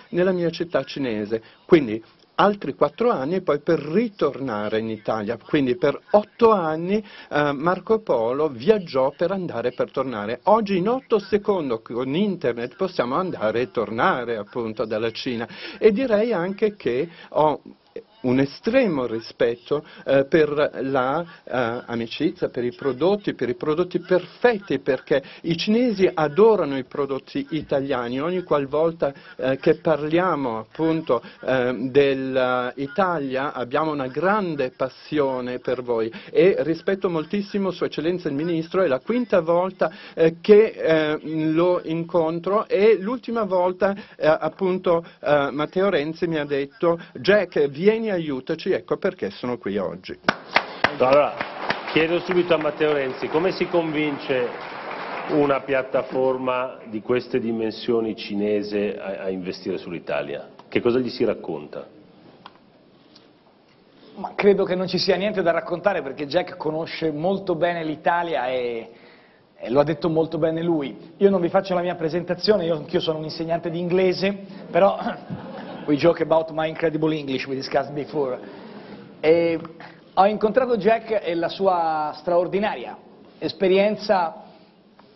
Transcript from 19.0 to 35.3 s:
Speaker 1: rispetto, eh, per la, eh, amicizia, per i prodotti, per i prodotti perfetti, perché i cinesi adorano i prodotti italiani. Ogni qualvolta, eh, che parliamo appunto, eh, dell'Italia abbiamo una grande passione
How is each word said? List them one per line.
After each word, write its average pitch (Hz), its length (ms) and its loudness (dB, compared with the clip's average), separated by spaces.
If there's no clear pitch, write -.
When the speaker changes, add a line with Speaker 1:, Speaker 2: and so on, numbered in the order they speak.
Speaker 1:
rispetto, 120 800 -2
eh, 135 200 4
per 147 460 4
la, 135 420 0
eh, 120 420 -2
amicizia, 117 640 -2
per 123 160 -4
i 120 100 -4
prodotti, 156 600 0
per 127 140 -2
i 120 60 -2
prodotti 165 460 -2
perfetti, 180 800 0
perché 135 420 0
i 170 140 -2
cinesi 214 560 2
adorano 156 640 4
i 131 80 -4
prodotti 139 640 -4
italiani. 135 720 -2
Ogni 175 220 -2
qualvolta, 151 720 0
eh, 131 220 0
che 160 180 2
parliamo 151 800 0
appunto, 156 640 -2
eh, 127 320 0
dell'Italia 135 1600 0
abbiamo 143 400 -2
una 139 160 -4
grande 156 680 0
passione 127 840 -2